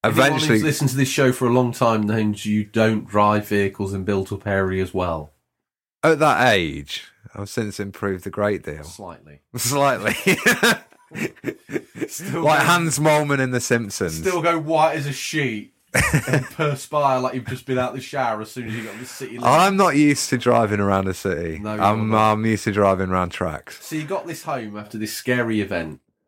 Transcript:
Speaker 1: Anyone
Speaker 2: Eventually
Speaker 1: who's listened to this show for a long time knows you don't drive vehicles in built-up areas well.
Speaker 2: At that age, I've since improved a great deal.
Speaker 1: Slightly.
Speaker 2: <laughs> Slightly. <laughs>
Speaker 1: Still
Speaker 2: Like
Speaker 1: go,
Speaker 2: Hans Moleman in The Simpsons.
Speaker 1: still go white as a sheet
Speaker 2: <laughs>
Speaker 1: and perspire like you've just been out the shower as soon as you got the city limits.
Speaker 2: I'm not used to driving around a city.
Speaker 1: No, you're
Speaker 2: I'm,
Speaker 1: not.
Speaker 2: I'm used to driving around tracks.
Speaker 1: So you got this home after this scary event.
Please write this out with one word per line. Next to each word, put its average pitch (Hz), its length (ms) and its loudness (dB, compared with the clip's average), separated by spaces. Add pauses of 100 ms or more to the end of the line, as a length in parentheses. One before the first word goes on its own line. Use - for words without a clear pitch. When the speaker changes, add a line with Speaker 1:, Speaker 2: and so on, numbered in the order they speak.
Speaker 1:
Anyone 113 260 4
Speaker 2:
Eventually 139 260 2
Speaker 1:
who's 110 80 2
listened 147 260 0
to 127 80 -2
this 135 120 0
show 135 220 2
for 127 160 -2
a 120 60 2
long 123 200 2
time 113 280 0
knows 107 420 -2
you 107 200 0
don't 110 440 0
drive 104 400 2
vehicles 101 460 -2
in 95 100 -6
built-up 98 440 -4
areas 95 480 -2
well. 82 340 -4 (760)
Speaker 2:
At 156 160 4
that 127 340 4
age, 76 520 -2 (280)
I've 101 160 -12
since 107 300 -6
improved 98 480 -6
a - 20 -8
great 104 340 -2
deal. 76 200 -12
Speaker 1:
Slightly. 82 640 -18
Speaker 2:
<laughs> - 80 -20
Slightly. 123 580 0
<laughs> - 1900 -2
Speaker 1:
Still 165 360 -6
Speaker 2:
Like 151 160 4
Speaker 1:
go, 135 60 2
Speaker 2:
Hans 170 340 2
Moleman 151 400 4
in 131 120 0
The 123 80 0
Simpsons. 101 580 -2
Speaker 1:
still 180 240 -2
go 170 180 0
white 156 360 2
as 143 120 -4
a 143 60 -6
sheet 127 600 -6 (200)
Speaker 2:
<laughs> - 340 0
Speaker 1:
and 110 180 2
perspire 143 760 0
like 127 160 -4
you've 123 120 -6
just 123 200 -10
been 131 100 0
out 127 160 -2
the 131 80 -10
shower 120 400 -4
as 107 100 -12
soon 120 160 -10
as 110 80 -6
you 113 80 -8
got 107 160 -14
the 127 60 -12
city 101 280 -14
limits. 120 140 -2
Speaker 2:
I'm 180 300 6
not 180 180 4
used 147 360 4
to 135 60 2
driving 117 420 2
around 98 280 2
a 92 60 -4
city. 82 460 -4
Speaker 1:
No, 107 160 -8
you're 104 80 0
Speaker 2:
I'm, 110 260 2
Speaker 1:
not. 110 240 4
Speaker 2:
I'm 107 120 0
used 110 200 0
to 110 60 0
driving 95 380 2
around 92 200 0
tracks. - 560 -8
Speaker 1:
So 156 100 -10
you 156 80 -6
got 170 220 -6
this 165 180 -12
home 117 320 -8
after 107 220 -12
this 107 160 -6
scary 117 480 0
event. 85 400 -6 (260)